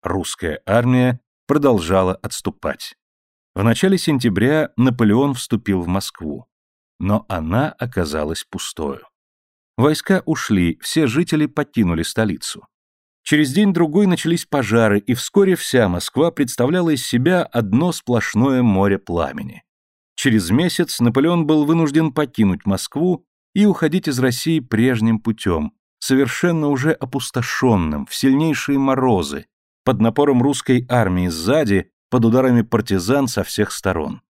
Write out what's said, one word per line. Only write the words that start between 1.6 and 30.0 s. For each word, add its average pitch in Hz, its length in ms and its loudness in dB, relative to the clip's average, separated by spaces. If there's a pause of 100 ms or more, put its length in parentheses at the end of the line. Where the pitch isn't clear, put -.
отступать. - 800 -10 (600)
В 95 80 -2
начале 143 340 2
сентября 127 800 0
Наполеон 123 560 2
вступил 101 480 -4
в 85 60 -6
Москву. 90 600 -6 (560)
Но 101 260 0
она 90 420 -2
оказалась 80 720 -6
пустою. - 640 -10 (680)
Войска 151 520 0
ушли, 98 560 0
все 156 240 0
жители 147 400 -2
покинули 90 560 -2
столицу. - 640 -6 (560)
Через 151 280 0
день-другой 175 540 2
начались 175 400 0
пожары, 110 540 2
и 123 160 -2
вскоре 190 400 2
вся 117 340 0
Москва 131 400 -2
представляла 156 640 -2
из 131 120 -2
себя 160 380 2
одно 120 500 0
сплошное 120 680 0
море 98 380 2
пламени. 76 640 -6 (500)
Через 107 380 0
месяц 165 480 0
Наполеон 143 480 2
был 151 180 2
вынужден 160 480 2
покинуть 110 540 0
Москву 151 580 -2 (300)
и 202 100 4
уходить 175 420 0
из 131 120 -2
России 131 400 0
прежним 113 580 0
путем, 90 560 -2 (240)
совершенно 143 680 0
уже 143 240 0
опустошенным, 117 1120 -2
в - 80 -14
сильнейшие 139 640 0
морозы, 123 680 0 (360)
под 110 180 0